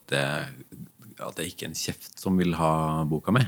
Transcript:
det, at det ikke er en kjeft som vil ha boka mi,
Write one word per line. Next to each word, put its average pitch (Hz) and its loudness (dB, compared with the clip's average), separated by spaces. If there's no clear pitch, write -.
det, 69 2
at - -10
det 85 -6
ikke - -10
er 80 -8
en 80 -10
kjeft - -8
som 92 2
vil 87 4
ha 80 2
boka 78 0
mi, 127 6